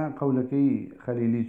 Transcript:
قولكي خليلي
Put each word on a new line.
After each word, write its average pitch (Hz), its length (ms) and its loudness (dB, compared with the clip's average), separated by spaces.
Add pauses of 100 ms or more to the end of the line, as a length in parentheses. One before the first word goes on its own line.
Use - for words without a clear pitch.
(200)
قولكي 131 720 0 (120)
خليلي 117 440 0